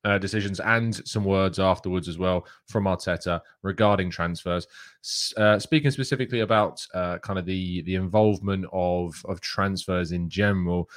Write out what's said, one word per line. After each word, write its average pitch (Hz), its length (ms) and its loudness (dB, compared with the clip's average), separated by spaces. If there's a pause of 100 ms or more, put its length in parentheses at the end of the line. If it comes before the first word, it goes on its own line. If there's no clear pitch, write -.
uh, 101 140 4
decisions 98 420 -2
and 113 340 0 (140)
some 104 160 -2
words 95 340 2
afterwards 92 500 0
as 82 100 -8
well 92 280 0 (200)
from 101 180 -2
Arteta 87 560 -2 (220)
regarding 95 480 2
transfers. 85 560 -4 (360)
S-, - 360 -6
uh, 107 200 6
speaking 147 320 2
specifically 127 500 -2
about, 107 540 2
uh, 90 240 -2
kind 95 200 -4
of 87 80 -4
the, 90 360 -4
the 92 140 -2
involvement 98 760 2
of, 87 540 -2
of 92 140 -6
transfers 90 720 -2
in 87 160 -2
general, 90 680 0